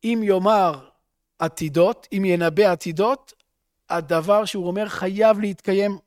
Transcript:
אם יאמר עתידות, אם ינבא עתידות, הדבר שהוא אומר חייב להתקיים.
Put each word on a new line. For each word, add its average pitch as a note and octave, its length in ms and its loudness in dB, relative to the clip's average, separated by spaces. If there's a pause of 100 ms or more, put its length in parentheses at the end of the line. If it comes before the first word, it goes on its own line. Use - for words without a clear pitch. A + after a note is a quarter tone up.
אם A3+ 200 -2
יאמר F#3+ 640 0 (500)
עתידות, E3 720 0
אם G3 140 -2
ינבא F3 460 2
עתידות, F3+ 640 -4 (560)
הדבר E3+ 560 0
שהוא F#3 220 -6
אומר G3 220 -4
חייב G3+ 500 2
להתקיים. G3+ 680 -2